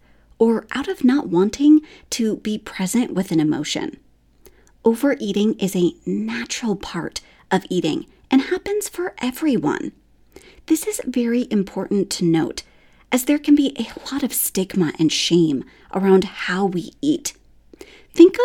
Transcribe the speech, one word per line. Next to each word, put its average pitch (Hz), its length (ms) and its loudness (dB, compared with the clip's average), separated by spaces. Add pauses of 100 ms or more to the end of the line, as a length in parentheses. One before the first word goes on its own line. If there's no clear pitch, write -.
(380)
or 226 320 0
out 269 160 -6
of 381 160 -6
not 269 240 2
wanting 214 540 4 (300)
to 220 260 -2
be 214 220 -6
present - 540 -2
with 185 200 -2
an 160 80 2
emotion. - 580 -4 (840)
Overeating 226 760 0
is 190 160 -4
a 175 200 0 (100)
natural 220 720 -6
part - 440 -10 (300)
of - 180 -2
eating 165 380 -2 (240)
and 269 120 4
happens 403 460 -4
for - 300 -8
everyone. 254 720 -2 (760)
This 320 200 0
is 415 180 -6
very 240 460 -2
important 196 600 -2
to - 140 -4
note, 165 380 0 (480)
as 247 140 0
there 294 140 2
can 294 180 4
be 277 200 0
a - 360 -8
lot 277 100 -4
of 254 100 -4
stigma 185 640 -2
and 156 140 2
shame 156 540 2 (280)
around 190 300 6
how 190 440 -4
we 180 340 -4
eat. - 320 -2 (800)
Think 370 320 8